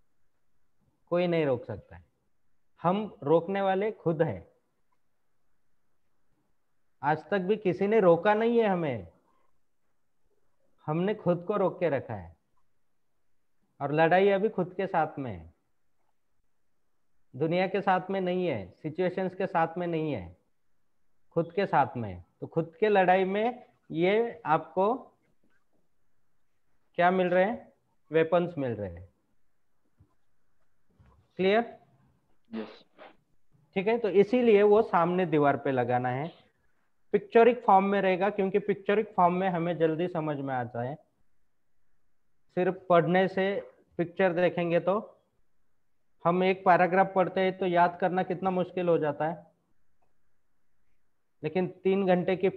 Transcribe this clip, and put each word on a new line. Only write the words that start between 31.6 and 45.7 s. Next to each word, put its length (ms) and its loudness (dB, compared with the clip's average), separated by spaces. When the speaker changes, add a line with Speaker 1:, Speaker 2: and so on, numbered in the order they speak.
Speaker 2:
Yes। 360 -14
Speaker 1:
ठीक 120 -4
है, 100 0
तो 140 -4
इसीलिए 520 4
वो 200 6
सामने 420 0
दीवार 320 2
पे 140 -4
लगाना 380 0
है, 220 -6
पिक्चरिक 520 4
form 200 6
में 160 0
रहेगा, 280 0
क्योंकि 320 -2
पिक्चरिक 540 -2
form 180 4
में 160 0
हमें 280 -2
जल्दी 300 0
समझ 300 -6
में 180 -6
आता 260 -6
है। 140 -6
सिर्फ 320 -2
पढ़ने 380 4
से 180 -2
picture 340 0
देखेंगे 480 0
तो 180 -2